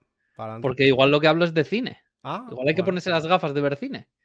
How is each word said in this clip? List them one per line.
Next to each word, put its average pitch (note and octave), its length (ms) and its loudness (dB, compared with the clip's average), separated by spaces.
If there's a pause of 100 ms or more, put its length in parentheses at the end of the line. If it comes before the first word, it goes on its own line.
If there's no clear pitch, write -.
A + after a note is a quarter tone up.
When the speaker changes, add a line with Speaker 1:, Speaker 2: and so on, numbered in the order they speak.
(360)
Speaker 1:
pa'lante. A2 240 -10
Speaker 2:
Porque C3+ 260 0
igual C3+ 240 6
lo D3 100 4
que D#3 80 4
hablo E3+ 180 2
es E3 80 -4
de D#3 100 2
cine. A3 380 -6 (200)
Speaker 1:
Ah, F#3 280 -10
Speaker 2:
Igual B2+ 180 -6
hay D#3 60 2
que F#3 80 0
Speaker 1:
bueno. F3+ 100 -4
Speaker 2:
ponerse F3+ 160 -6
las E3 180 -2
gafas E3+ 280 0
de D3 80 -2
ver C#3+ 140 0
cine. A#3+ 320 -10 (160)